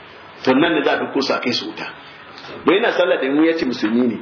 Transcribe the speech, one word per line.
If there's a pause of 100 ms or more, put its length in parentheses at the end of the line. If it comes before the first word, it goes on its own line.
(440)
To
nan
ne
za
a
ɗauko
su
a
kai
su
wuta. (800)
Bai
yana
sallah
da
mu
ya
ce
musulmi
ne,